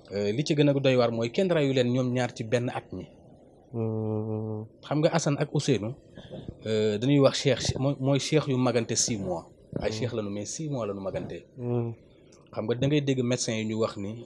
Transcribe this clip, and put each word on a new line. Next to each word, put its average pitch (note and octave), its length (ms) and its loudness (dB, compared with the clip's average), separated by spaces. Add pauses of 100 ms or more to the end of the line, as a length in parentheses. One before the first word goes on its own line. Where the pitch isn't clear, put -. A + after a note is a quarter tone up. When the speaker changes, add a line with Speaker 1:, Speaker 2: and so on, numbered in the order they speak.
(140)
Speaker 1:
Euh, G2+ 180 0
li B2+ 140 -2
ci - 80 0
gën D3 160 6
a C#3+ 40 6
doy C3+ 220 4
waar A#2+ 160 4
mooy A#2 200 -2
kenn F#3+ 180 2
reyu D3 240 4
leen B2+ 180 4
ñoom B2+ 220 2
ñaar B2 220 0
ci - 80 -6
benn A#2+ 260 0
at - 240 -8
mi. F#2 140 -10 (680)
Speaker 2:
Mhm. A2 920 -2 (160)
Speaker 1:
Xam C#3+ 180 -2
nga D#3 140 4
Assane D#3 260 0
ak - 140 -4
Ousseynou, A#2+ 400 0 (720)
euh, G#2+ 320 2
dañuy C#3 220 4
wax C3+ 240 6
cheikh, - 340 0
mooy, C#3 220 0
mooy C3+ 200 2
cheikh C#3 280 0
yu B2+ 100 0
magante A#2 380 2
six A2 240 0
mois. F#2 260 -6 (340)
Ay - 120 -2
Speaker 2:
Mhm. A2 80 -6
Speaker 1:
cheikh A#2 140 -4
lañu, G#2+ 160 -4
mais G2+ 160 -6
six D#3 240 -8
mois B2+ 180 -4
lañu G2+ 140 -4
magante. F#2 440 -8 (120)
Speaker 2:
Mhm. A#2+ 360 -2 (580)
Speaker 1:
Xam G#2+ 140 -6
nga A#2 100 0
da B2 120 0
ngay D3 140 2
dégg C3+ 220 0
médecin A#2+ 320 0
yi A2 100 -2
ñu A2 140 -2
wax G#2+ 180 0
ni G#2+ 280 -8